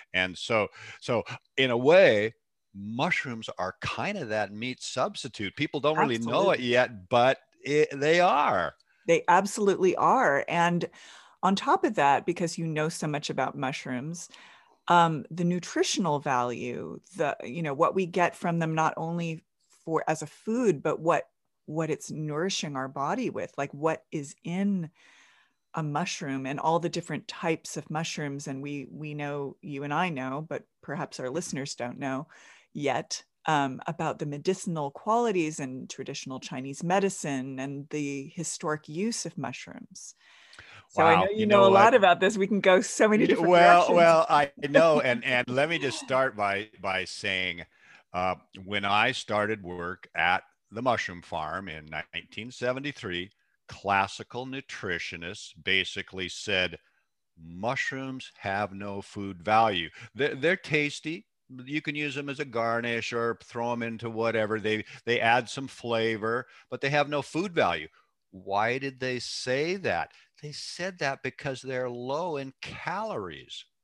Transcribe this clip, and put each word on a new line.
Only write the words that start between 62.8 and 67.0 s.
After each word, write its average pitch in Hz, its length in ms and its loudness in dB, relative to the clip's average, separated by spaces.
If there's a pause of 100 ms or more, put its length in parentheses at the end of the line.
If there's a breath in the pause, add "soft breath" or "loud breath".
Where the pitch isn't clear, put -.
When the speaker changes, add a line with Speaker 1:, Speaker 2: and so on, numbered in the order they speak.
Speaker 1:
or 117 300 -2
throw 120 300 -6
'em 120 100 -6
into 117 280 -8
whatever. 110 500 0
They, 107 240 -2 (200 loud breath)
they 117 160 2
add 117 280 4
some 139 200 -10
flavor, 113 800 -2 (240 soft breath)
but 127 100 -8
they 139 100 0
have 147 180 4